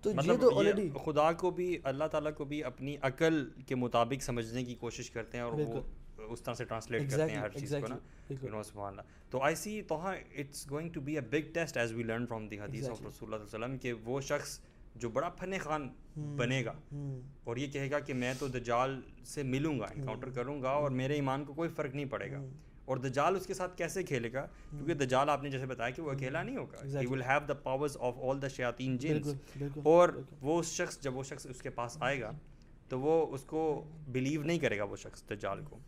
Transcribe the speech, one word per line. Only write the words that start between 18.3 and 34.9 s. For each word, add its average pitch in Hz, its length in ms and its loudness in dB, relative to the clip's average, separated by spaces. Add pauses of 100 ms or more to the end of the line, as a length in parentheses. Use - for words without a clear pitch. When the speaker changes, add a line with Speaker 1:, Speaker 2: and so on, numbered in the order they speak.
Speaker 2:
تو 143 80 0
دجال 123 540 2 (240)
سے - 180 -6
ملوں 135 360 2
گا، 104 60 0 (100)
انکاؤنٹر 117 320 -4
Speaker 1:
ہوں۔ 127 80 -6
Speaker 2:
کروں 131 260 -2
گا 127 80 2
اور 143 200 4
Speaker 1:
ہوں۔ 127 80 0
Speaker 2:
میرے 131 160 2
ایمان 139 320 2
کو 143 80 -10
کوئی 160 160 0
فرق 147 260 -4
نہیں 143 100 -2
پڑے 101 260 -4
گا۔ 139 80 -6
Speaker 1:
ہوں۔ 135 100 -8 (360)
Speaker 2:
اور 131 120 0
دجال 139 380 4
اس 185 100 -2
کے 196 80 -4
ساتھ 180 240 -4
کیسے 175 260 -2
کھیلے 120 300 0
گا؟ 139 140 -2 (220)
کیونکہ 143 220 -2
Speaker 1:
ہوں۔ 156 80 0
Speaker 2:
دجال 131 300 6
آپ 139 140 4
نے 143 60 -2
جیسے 135 160 -2
بتایا 120 240 -2
کہ 139 120 -6
وہ 160 60 -4
Speaker 1:
ہوں۔ 139 80 -2
Speaker 2:
اکیلا 139 280 -2
نہیں 247 140 -4
ہوگا۔ 147 200 -8
He 139 160 -8
Speaker 1:
Exactly۔ 135 180 2
Speaker 2:
will 131 180 -2
have 143 120 6
the 139 300 -2
powers 135 360 0
of 123 100 -2
all 131 180 2
the 135 260 -4
shayateen 123 280 0
jinns۔ 139 340 2
Speaker 1:
بالکل، 143 100 -2 (260)
بالکل، 143 240 -4
Speaker 2:
اور 170 260 12
Speaker 1:
بالکل۔ - 320 -8
Speaker 2:
وہ 160 220 2
شخص، - 360 -4
جب 131 160 -2
وہ 131 80 -4
شخص 143 220 -10
اس 135 160 -10
کے 135 80 -6
پاس 120 300 -4
آئے 127 220 2
گا 107 100 -4 (580)
تو 131 100 -2
وہ 156 340 6
اس 131 100 -6
کو 156 400 0 (240)
بلیو 135 360 2
نہیں 170 160 2
کرے 113 180 4
گا، 104 60 0
وہ 101 120 -4